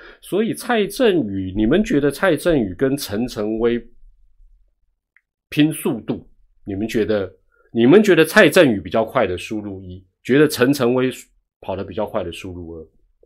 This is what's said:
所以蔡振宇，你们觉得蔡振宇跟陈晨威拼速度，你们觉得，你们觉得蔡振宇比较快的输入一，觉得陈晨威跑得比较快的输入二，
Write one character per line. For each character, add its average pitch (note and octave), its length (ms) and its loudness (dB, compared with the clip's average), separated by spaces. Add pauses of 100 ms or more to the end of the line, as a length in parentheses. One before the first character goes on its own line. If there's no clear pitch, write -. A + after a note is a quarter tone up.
(220)
所 F#3+ 200 -4
以 G#3 120 -4
蔡 G#3+ 340 -4
振 F#3 400 0
宇， F#2+ 260 -6
你 G#2+ 120 0
们 F3 180 2
觉 C#3+ 160 0
得 C#3+ 100 2
蔡 D#3 280 0
振 E3 200 0
宇 G2 160 -2
跟 C3+ 220 -2
陈 A#2 320 -4
晨 A2 320 -4
威 A#2+ 260 0 (1600)
拼 D#3 240 2
速 D3 260 -6
度， - 260 -8 (400)
你 G2+ 80 -8
们 G#2 140 -4
觉 A2 160 0
得， G2+ 260 -2 (440)
你 A#2 120 4
们 F3 160 8
觉 F#3+ 140 4
得 D#3 80 6
蔡 F#3 240 6
振 D3 240 6
宇 G2+ 80 -2
比 E2+ 100 -12
较 A2+ 140 0
快 A2+ 240 -2
的 F2+ 100 -4
输 G#2+ 220 -10
入 G2 220 -12
一， F#2 200 -18 (220)
觉 C3 160 2
得 E3 80 6
陈 C3 240 0
晨 B2+ 220 0
威 B2+ 180 0 (480)
跑 G2 160 -10
得 G2 80 -6
比 F#2+ 100 -14
较 G#2 120 -6
快 G2+ 180 -6
的 F2 80 -10
输 F2+ 220 -14
入 E2 240 -14
二， D#2+ 100 -18 (380)